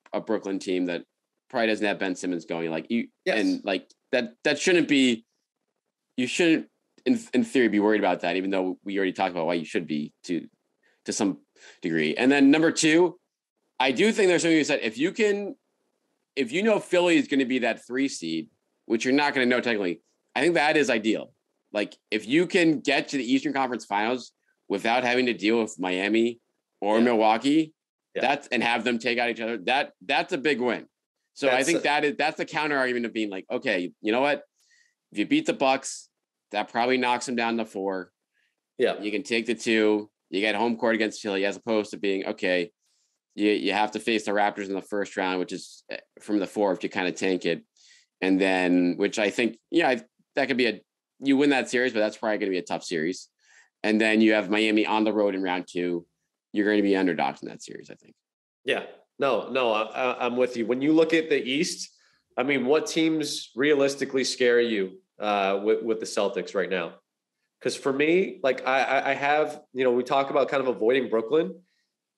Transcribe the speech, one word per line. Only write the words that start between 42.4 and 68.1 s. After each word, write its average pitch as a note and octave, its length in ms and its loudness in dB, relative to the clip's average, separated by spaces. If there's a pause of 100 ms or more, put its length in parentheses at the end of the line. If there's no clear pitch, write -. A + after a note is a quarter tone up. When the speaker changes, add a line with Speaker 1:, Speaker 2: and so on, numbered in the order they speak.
Speaker 1:
you, G#2 160 0
you F#2+ 220 0
have G#2+ 200 0
to A2 60 -6
face A2 280 -2
the G#2+ 60 -4
Raptors G#2 360 -2
in G2 60 -6
the F#2 80 -6
first G2+ 340 -8
round, F#2 240 -2
which F2+ 140 -6
is, - 360 -14
eh, A1 60 -10 (240)
from G#2 180 -2
the F2+ 80 -2
four G2+ 260 0
if F2 100 -6
you F#2+ 80 -4
kinda F2+ 220 -2
tank F#2 340 -2
it." E2 180 -2 (560)
And F#2 180 2
then, F2+ 600 2
which G2+ 200 -2
I G2+ 120 0
think, A2+ 260 -2 (140)
yeah, E3 180 2
I, A#2+ 140 0 (320)
that C3+ 140 0
could B2+ 100 -2
be A#2+ 80 2
a, G#2 140 -2 (400)
you C3+ 180 2
win D3 120 4
that B2 200 2
series, B2 240 0
but A2 60 0
that's G#2+ 180 0
probably G#2+ 180 -2
gonna G2 140 -2
be F#2 80 0
a F2 40 -2
tough E2+ 220 -6
series. E2+ 440 -4 (540)
And G#2+ 160 2
then A2 220 2
you A2 140 6
have G#2 160 0
Miami G#2+ 340 2
on G#2+ 200 0
the G#2+ 100 0
road G2+ 200 2
in F#2+ 80 -4
round F2+ 240 -4
two. F2 380 -4 (480)
You're G#2 180 0
gonna G#2 120 4
be G2 120 2
underdogs D#2 480 0
in - 60 -12
that - 140 -16
series, - 280 -18
I - 40 -20
think. - 200 -20 (520)
Speaker 2:
Yeah. A2+ 180 -2 (340)
No, B2 320 0
no, B2 220 0
I, G#2+ 100 2
I, A#2+ 440 -4
I'm A#2+ 100 -4
with B2 200 0
you. A2+ 100 -4
When B2+ 160 -2
you D3+ 100 2
look D#3+ 220 4
at D#3 160 2
the C#3 100 2
East, C#3 500 -4 (460)
I B2+ 60 0
mean, C3 240 0
what D3+ 200 2
teams D#3+ 680 -2
realistically C#3 720 0
scare A#2+ 360 2
you, G#2 380 -2 (220)
uh, G2+ 420 0
with, A2 220 2
with A2 160 -2
the F#2+ 60 -8
Celtics - 500 -4
right F2+ 120 -2
now? F2+ 260 -4 (640)
'Cause B2 160 -4
for C#3 160 -2
me, D#3+ 500 0